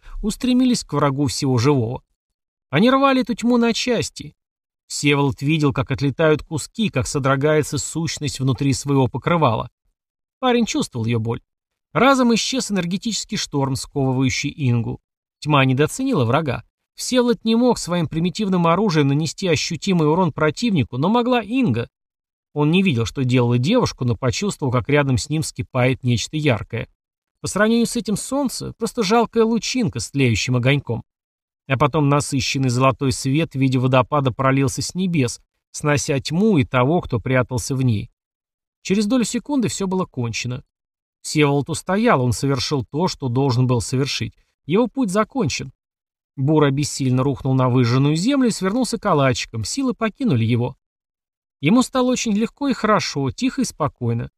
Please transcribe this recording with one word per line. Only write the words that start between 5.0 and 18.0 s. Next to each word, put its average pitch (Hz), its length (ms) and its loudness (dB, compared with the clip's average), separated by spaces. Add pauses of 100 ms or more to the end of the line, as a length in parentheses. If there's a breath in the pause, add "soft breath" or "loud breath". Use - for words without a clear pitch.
видел, 147 320 2
как - 200 -4
отлетают 143 500 0
куски, - 460 -6
как - 180 -2
содрогается 139 720 0
сущность - 600 -6
внутри 135 320 0
своего 135 340 0
покрывала. 127 640 -2 (680)
Парень 240 260 2
чувствовал 127 380 -4
ее 117 160 0
боль. 117 220 -6 (500)
Разом 254 420 4
исчез 220 380 -4
энергетический 196 640 -4
шторм, 135 400 -2
сковывающий 131 760 -2
Ингу. 120 480 -2 (380)
Тьма 147 260 2
недооценила 151 600 0
врага. 127 400 -2 (320)
Всеволод 240 480 0
не 226 100 2
мог 240 240 2
своим 170 300 -2